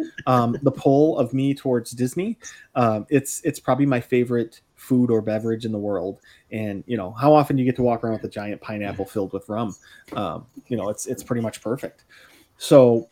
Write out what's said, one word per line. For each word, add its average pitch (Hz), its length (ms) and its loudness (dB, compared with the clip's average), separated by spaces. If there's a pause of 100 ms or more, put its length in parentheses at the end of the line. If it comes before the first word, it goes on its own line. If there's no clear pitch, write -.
<laughs> - 200 -12
um, 120 340 2
the 139 100 2
pull 143 460 2
of 120 160 -2
me 139 220 0
towards 123 340 -2
Disney. 127 480 -4 (380)
Um, 110 340 2
it's, - 340 0
it's 151 160 -4
probably 139 280 0
my 127 120 2
favorite 120 600 -2 (140)
food 123 340 0
or 110 140 2
beverage 110 420 -4
in 110 60 -6
the 104 80 -4
world. 98 400 -6 (320)
And, 107 340 -6
you 120 120 -4
know, 95 160 -8
how 135 200 4
often 143 220 4
do 131 80 2
you - 20 0
get 127 120 0
to 123 60 0
walk 117 200 0
around 113 100 -2
with 107 120 -8
a - 40 -8
giant 104 320 -10
pineapple 101 440 -8
filled 98 280 -6
with 98 160 -8
rum? 107 260 -6 (360)
Um, 85 340 -8 (220)
you 120 100 -4
know, 98 120 -4
it's, - 180 -8
it's 127 160 -8
pretty 120 180 -4
much 110 220 -8
perfect. - 420 -8 (520)
So, 120 540 6